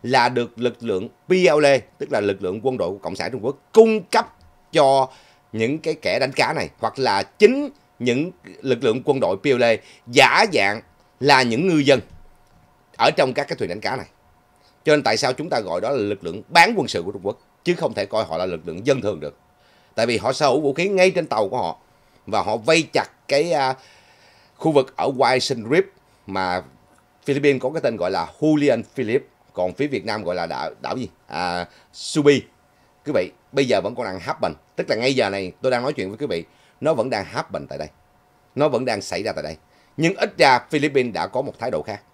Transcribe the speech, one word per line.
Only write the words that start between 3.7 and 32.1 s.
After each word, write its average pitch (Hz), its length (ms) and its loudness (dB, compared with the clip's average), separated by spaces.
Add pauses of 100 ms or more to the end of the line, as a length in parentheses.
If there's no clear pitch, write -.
cung 220 300 6
cấp - 320 -2 (380)
cho 135 360 4 (440)
những 117 260 -2
cái 160 160 -4
kẻ 101 240 -2
đánh 135 140 0
cá 135 200 2
này, 113 160 -4 (100)
hoặc 117 200 -6
là 110 240 0
chính 254 480 2 (280)
những 127 320 -2 (300)
lực 127 240 -2
lượng 123 200 2
quân 139 160 0
đội 98 160 0
P - 80 -16
L 123 200 2
A 117 120 2 (300)
giả 131 460 6
dạng 104 280 0 (400)
là 131 220 6
những 123 260 2
ngư 160 100 4
dân 135 220 4 (960)
ở 113 180 4
trong 131 160 2
các 143 160 -4
cái 127 80 -8
thuyền 98 120 -6
đánh 95 120 -8
cá 107 160 -6
này. 95 100 -10 (800)
Cho 151 80 4
nên 147 100 2
tại 110 140 0
sao 131 160 -2
chúng 147 180 -8
ta 127 100 0
gọi 90 200 -4
đó 113 100 -2
là 143 60 0
lực 101 280 -4
lượng 87 240 -8
bán 170 280 4
quân 139 120 -2
sự 87 140 -4
của 92 100 -8
Trung 95 140 -10
Quốc, 101 120 -6 (260)
chứ 175 100 0
không 147 200 -4
thể 101 120 -4
coi 107 180 -2
họ 80 140 -6
là 92 80 -2
lực 85 180 -6
lượng 85 220 -8
dân 135 140 2
thường 98 200 -4
được. 73 180 -12 (560)
Tại 113 120 0
vì 120 120 0
họ 117 140 0
sở 147 160 0
hữu 135 120 2
vũ 143 120 0
khí 175 160 -2
ngay 190 220 4
trên 175 160 -4
tàu 107 220 0
của 123 100 -4
họ, 87 180 -4 (500)
và 98 160 0
họ 104 140 -2
vây 160 260 2 (100)
chặt 117 140 0 (220)
cái, 160 240 2
à, 135 220 0 (840)
khu 160 160 0
vực 135 240 2
ở 113 220 0
Washington 123 500 0
Reef 165 140 4 (440)
mà 92 360 -2 (640)
Philippines 139 380 2
có 131 80 -2
cái 160 100 -6
tên 117 160 -2
gọi 90 140 -2
là 85 300 -4
Julian 147 420 2 (120)
Phillips. 127 300 -2 (320)
Còn 90 160 -2
phía 139 140 -4
Việt 117 180 -6
Nam 107 200 -6
gọi 90 100 -4
là 85 120 -4
đảo, 76 240 -8 (100)
đảo 82 160 -6
gì? 127 120 -8 (180)
À, 87 400 -6 (260)
Subi. 143 500 2 (640)